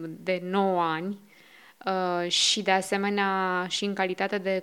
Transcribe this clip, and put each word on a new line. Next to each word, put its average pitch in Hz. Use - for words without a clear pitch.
de 180
nouă 190
ani, 170
uh, 180
și, -
de 190
asemenea, 190
și -
în 202
calitate 196
de 190